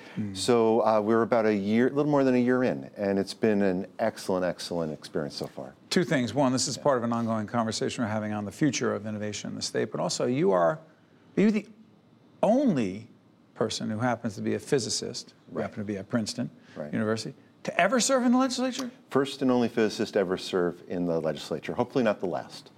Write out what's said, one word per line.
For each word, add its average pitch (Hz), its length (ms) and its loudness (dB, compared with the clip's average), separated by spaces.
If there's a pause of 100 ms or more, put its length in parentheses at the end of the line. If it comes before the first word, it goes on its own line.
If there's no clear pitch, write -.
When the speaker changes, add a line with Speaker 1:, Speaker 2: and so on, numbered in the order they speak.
(160)
Speaker 1:
Mm. 101 200 -6
Speaker 2:
So, 113 480 4
uh, 110 160 4
we're 113 220 4
about 113 240 2
a 107 80 4
year, 107 340 4
a - 20 2
little 143 200 0
more 143 120 4
than 131 140 4
a - 20 4
year 127 240 4
in, 73 340 -2
and 98 220 0
it's 95 160 -2
been 104 280 2
an 95 240 2 (120)
excellent, 101 460 -2
excellent 85 480 -4
experience 76 420 -8
so 78 140 -8
far. 67 260 -14 (140)
Speaker 1:
Two 180 160 2
things. 123 300 -2
One, 131 180 2
this 123 160 -2
is 120 80 -6
Speaker 2:
Yeah. - 80 -12
Speaker 1:
part 139 140 4
of 113 60 -2
an 117 80 -2
ongoing 113 360 -2
conversation 117 560 -2
we're 101 60 -4
having 107 220 -4
on 104 120 -4
the 101 80 -8
future 120 420 0
of 104 120 -6
innovation 107 440 -6
in 104 60 -10
the 107 60 -8
state, 123 280 -2
but 147 100 -6
also 160 260 -2
you 151 260 2
are, 165 260 4 (580)
are - 40 2
you 208 100 6
the 214 160 0 (760)
only 143 680 2 (460)
person 110 360 -2
who 107 80 -4
happens 117 380 -2
to 113 40 -10
be 110 140 -2
a 107 40 -2
physicist, - 760 -4 (160)
who - 80 -8
Speaker 2:
Right. 110 40 -2
Speaker 1:
happened 101 240 -6
to 107 60 -4
be 101 40 -2
at 95 120 -10
Princeton 117 420 -4 (260)
Speaker 2:
Right. 76 160 -10
Speaker 1:
University, 113 420 -2 (300)
to - 160 -2
ever 202 200 4
serve 254 240 2
in 247 80 4
the 254 60 4
legislature? 254 520 -2 (200)
Speaker 2:
First 139 320 0
and 127 80 2
only 123 180 4
physicist 110 460 0
to 107 60 4
ever 92 160 2
serve 87 520 0
in 90 180 -2
the 82 140 0
legislature. 78 540 -6
Hopefully 123 300 0
not 104 160 0
the 101 60 -6
last. - 520 -8